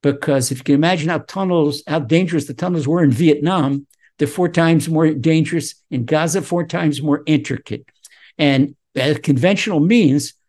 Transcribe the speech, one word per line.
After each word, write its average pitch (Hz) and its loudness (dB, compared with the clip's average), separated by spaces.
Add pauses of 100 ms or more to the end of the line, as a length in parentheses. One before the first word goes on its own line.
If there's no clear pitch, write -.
Because 139 0
if 127 -6
you - -18
can 147 2
imagine 160 0
how 165 -2
tunnels, 165 -2
how 156 -4
dangerous 160 0
the 139 -12
tunnels 165 -4
were 170 2
in 139 4
Vietnam, 147 0 (320)
they're 147 0
four 180 -2
times 165 2
more 156 2
dangerous 156 0 (140)
in 127 -4
Gaza, 156 0
four 170 -4
times 156 -2
more 151 -2
intricate. - -2 (500)
And 139 2 (180)
as 135 0
conventional 170 0
means 156 2 (140)